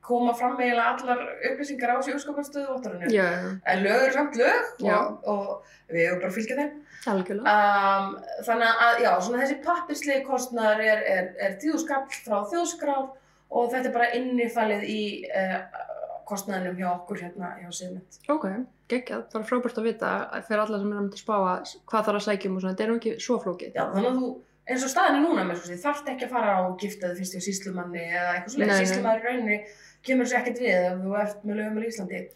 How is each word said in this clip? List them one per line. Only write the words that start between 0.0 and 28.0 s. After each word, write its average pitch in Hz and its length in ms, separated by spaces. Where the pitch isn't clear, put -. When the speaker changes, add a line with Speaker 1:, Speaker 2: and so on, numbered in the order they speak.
Speaker 1:
koma 240 300
fram 247 220
eiginlega 247 440
allar 247 200
upplýsingar 262 480
á 247 160
hjúskaparstöðuvottorðinu. 277 1040
Speaker 2:
Já, 202 160
já. 185 400
Speaker 1:
En 190 180
lög 220 200
eru 262 100
samt 285 220
lög 311 300
Speaker 2:
Já. 208 220
Speaker 1:
og, - 240
og 202 400
við 165 160
eigum 180 160
bara 190 80
að 190 80
fylgja 233 220
þeim. 294 120
Speaker 2:
Algjörlega. 202 420
Speaker 1:
Um, 202 680
þannig 226 420
að, 233 160
já, 214 100
svona 240 200
þessi 277 220
pappírslegi 294 640
kostnaður 233 540
er, 214 280
er, 185 320
er 196 180
tíu 311 220
skall 269 260
frá 208 400
Þjóðskrár 285 640
og 240 200
þetta 254 140
er 233 60
bara 233 220
innifalið 233 720
í, 214 160
eh, 190 380
kostnaðinum 185 520
hjá 185 140
okkur 180 300
hérna 175 360
hjá 175 140
Siðmennt. 185 480
Speaker 2:
Ok, 302 160
geggjað. 240 400
Það 220 120
er 208 80
frábært 247 280
að 220 60
vita 220 280
fyrir 214 140
alla 214 180
sem 202 120
eru 208 80
að - 20
mynda 196 160
að - 60
spá 220 140
að 185 240
s-, - 240
hvað 214 200
þarf 208 160
að 202 40
sækja 202 240
um 190 80
og 185 40
svona. 185 140
Þetta 214 100
er 220 40
nú 233 80
ekki 226 240
svo 240 180
flókið. - 340
Speaker 1:
Já, - 100
þannig 208 160
að 262 100
þú, 247 100
eins 262 160
og 349 60
staðan 349 260
er 294 100
núna, 226 200
með, 170 120
sko, - 120
þið 175 160
þarft 285 240
ekki 254 160
að 247 100
fara 240 260
og 185 180
gifta 190 300
þig 180 100
fyrst 185 160
hjá 180 100
sýslumanni 180 600